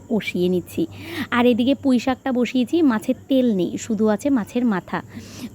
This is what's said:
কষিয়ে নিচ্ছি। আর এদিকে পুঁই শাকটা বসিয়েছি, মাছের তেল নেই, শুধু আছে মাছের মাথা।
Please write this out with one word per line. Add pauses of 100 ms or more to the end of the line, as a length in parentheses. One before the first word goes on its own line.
কষিয়ে
নিচ্ছি। (440)
আর
এদিকে
পুঁই
শাকটা
বসিয়েছি,
মাছের (140)
তেল
নেই,
শুধু
আছে
মাছের
মাথা। (540)